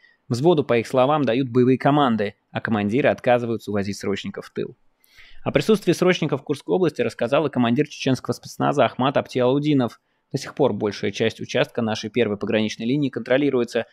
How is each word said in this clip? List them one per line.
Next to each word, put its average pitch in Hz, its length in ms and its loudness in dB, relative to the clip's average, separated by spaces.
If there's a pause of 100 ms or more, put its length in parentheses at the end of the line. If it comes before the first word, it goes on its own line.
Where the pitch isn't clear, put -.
(280)
Взводу, 139 360 2
по 120 120 2
их 113 120 0
словам, 135 340 2
дают 127 260 0
боевые 123 300 4
команды, 127 560 2 (160)
а - 100 -8
командиры 110 500 0
отказываются 117 600 0
увозить 101 260 -4
срочников - 500 -6
в - 60 -20
тыл. - 240 -8 (680)
О 135 80 -2
присутствии 185 400 2
срочников 160 480 0
в - 40 -18
Курской - 300 -4
области 147 260 0
рассказал 120 460 0
и 131 40 -6
командир 123 360 2
чеченского - 460 -2
спецназа 139 520 0
Ахмат 127 320 0
Аптиалудинов. 135 840 0 (300)
До - 60 -4
сих - 180 -10
пор 123 200 2
большая 104 360 -4
часть 110 300 -2
участка - 400 -2
нашей 107 300 -4
первой 107 260 0
пограничной 107 480 -2
линии 135 240 0
контролируется. 123 840 0